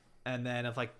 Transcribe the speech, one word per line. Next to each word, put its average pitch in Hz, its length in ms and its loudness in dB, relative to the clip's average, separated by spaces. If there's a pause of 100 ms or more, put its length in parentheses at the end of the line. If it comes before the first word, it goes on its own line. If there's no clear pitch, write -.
(260)
And 127 200 0
then 123 200 2
if, 120 120 0
like, 120 220 0